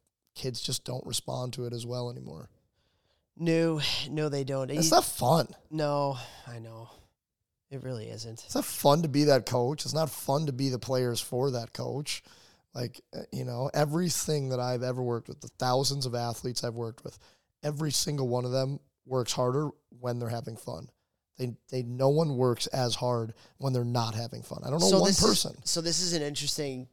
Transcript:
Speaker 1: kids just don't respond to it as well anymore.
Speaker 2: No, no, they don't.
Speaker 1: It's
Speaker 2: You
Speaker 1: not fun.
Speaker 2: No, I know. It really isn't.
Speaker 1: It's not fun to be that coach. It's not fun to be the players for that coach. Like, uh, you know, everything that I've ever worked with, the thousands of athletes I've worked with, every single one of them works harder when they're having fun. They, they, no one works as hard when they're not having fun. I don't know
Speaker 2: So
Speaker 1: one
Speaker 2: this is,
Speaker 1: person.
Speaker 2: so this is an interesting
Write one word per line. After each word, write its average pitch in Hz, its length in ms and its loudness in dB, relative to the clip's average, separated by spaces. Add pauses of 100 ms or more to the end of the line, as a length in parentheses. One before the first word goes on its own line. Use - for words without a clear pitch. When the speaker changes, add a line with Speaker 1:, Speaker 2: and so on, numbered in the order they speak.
(360)
Speaker 1:
kids 127 260 -6
just - 240 -4
don't 127 200 -8
respond 127 480 -6
to 127 120 -6
it 120 80 -6
as 117 120 -8
well 123 240 -6
anymore. 123 400 -14 (840)
Speaker 2:
No, 165 460 2 (280)
no, 151 200 -2
they 139 140 -2
don't. 135 260 -4
Speaker 1:
It's 156 160 2
Speaker 2:
You 160 60 6
Speaker 1:
not 330 120 8
fun. 135 440 2 (240)
Speaker 2:
No, 143 460 0 (300)
I 120 120 -12
know. 113 300 -16 (840)
It 131 120 -12
really 120 260 -8
isn't. 113 360 -12
Speaker 1:
It's - 100 -6
not 277 80 2
fun 147 380 6
to 160 80 0
be 143 160 6
that 135 200 8
coach. 127 380 0
It's 127 100 -6
not 151 160 2
fun 147 360 0
to 143 80 -2
be 135 160 -2
the 123 100 -2
players 127 400 0
for 127 320 0
that 117 220 -6
coach. 123 500 -6 (500)
Like, 120 280 -8 (120)
uh, - 80 -8 (100)
you 131 120 -6
know, 123 300 -4
everything 151 760 0
that 127 100 0
I've 123 240 -2
ever 127 180 -2
worked 120 280 -2
with, - 120 -14
the 120 80 -16 (100)
thousands 135 460 2
of 120 80 -4
athletes 117 500 -4
I've 120 120 -4
worked 113 280 -8
with, - 140 -16 (460)
every 151 280 -2
single 139 360 0
one 123 180 0
of 123 60 -2
them 135 280 0 (260)
works 127 280 0
harder 127 360 0 (300)
when 123 200 -2
they're 117 100 -4
having 117 280 -6
fun. - 320 -10 (480)
They, 123 160 -4 (160)
they, 127 140 -2
no 123 260 4
one 147 280 4
works 123 300 4
as 123 280 0
hard 117 380 -2 (240)
when 135 160 -2
they're 123 100 2
not 117 320 0
having 117 260 -8
fun. - 240 -10
I - 40 -4
don't 147 100 0
know - 80 6
Speaker 2:
So 190 120 8
Speaker 1:
one - 100 6
Speaker 2:
this 202 120 4
is, 190 40 6
Speaker 1:
person. - 400 2
Speaker 2:
so - 160 0
this 165 200 0
is 175 120 -2
an 160 80 0
interesting 139 720 -4